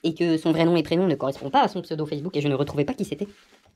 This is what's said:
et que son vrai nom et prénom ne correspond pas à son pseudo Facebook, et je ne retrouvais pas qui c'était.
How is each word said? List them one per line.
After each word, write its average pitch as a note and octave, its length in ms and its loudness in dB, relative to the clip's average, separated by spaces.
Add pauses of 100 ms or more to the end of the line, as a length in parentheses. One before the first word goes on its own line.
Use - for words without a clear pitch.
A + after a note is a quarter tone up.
et D#3+ 100 0
que E3 240 2
son D#3+ 140 0
vrai D#3+ 120 4
nom E3+ 140 4
et D#3 60 2
prénom F3 240 2
ne D3 80 2
correspond C3+ 340 -4
pas C4 140 4
à G#3+ 40 2
son F3+ 140 -4
pseudo D#3 240 -6
Facebook, D3+ 320 -6
et D3 40 0
je D3 60 0
ne C#3 80 2
retrouvais C#3+ 300 0
pas B3+ 80 -4
qui G#3+ 100 -4
c'était. - 240 -6 (480)